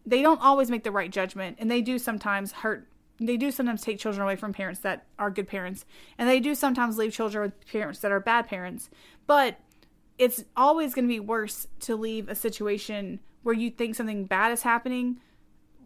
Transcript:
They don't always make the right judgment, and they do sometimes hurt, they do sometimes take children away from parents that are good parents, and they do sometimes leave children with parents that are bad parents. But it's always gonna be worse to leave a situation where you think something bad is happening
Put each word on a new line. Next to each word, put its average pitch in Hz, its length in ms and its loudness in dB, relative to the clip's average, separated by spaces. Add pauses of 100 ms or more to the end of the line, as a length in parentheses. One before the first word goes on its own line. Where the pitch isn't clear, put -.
They 247 180 4
don't 311 200 6
always 269 260 6
make 233 140 -2
the 226 80 -2
right 190 220 -2
judgment, 190 480 -4
and 220 100 0
they 240 100 2
do 240 200 0
sometimes 202 500 -2
hurt, - 380 -4 (320)
they 233 160 0
do 269 160 0
sometimes 240 300 -2
take 196 180 -4
children 202 240 -2
away 196 100 0
from 202 180 -6
parents 190 280 -8
that - 260 -6 (100)
are 208 140 0
good 196 160 -4
parents, 190 380 -8 (340)
and 240 100 2
they 262 120 6
do 285 160 0
sometimes 247 420 0
leave 220 140 0
children 214 320 -2
with 202 240 -8
parents 202 320 -6
that 208 100 0
are 196 80 2
bad 233 300 2
parents. 180 420 -10 (380)
But 277 320 4 (580)
it's 240 240 4 (140)
always 285 380 4
gonna 254 120 2
be 233 140 0
worse 214 460 -4 (120)
to - 160 -4
leave 220 360 -6
a 202 40 -6
situation 208 840 -4 (220)
where 233 120 2
you 233 160 -2
think 233 240 -4
something 214 300 -4
bad 196 260 4
is 233 120 -2
happening 247 580 0 (640)